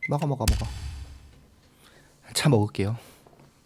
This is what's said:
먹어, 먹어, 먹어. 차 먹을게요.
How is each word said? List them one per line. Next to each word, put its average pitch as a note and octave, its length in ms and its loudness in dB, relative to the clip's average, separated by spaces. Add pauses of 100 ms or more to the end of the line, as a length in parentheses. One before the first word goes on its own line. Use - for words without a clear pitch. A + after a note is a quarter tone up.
먹어, D3 180 0
먹어, B2+ 240 0
먹어. - 160 0 (1700)
차 - 140 2
먹을게요. G#2 500 2 (680)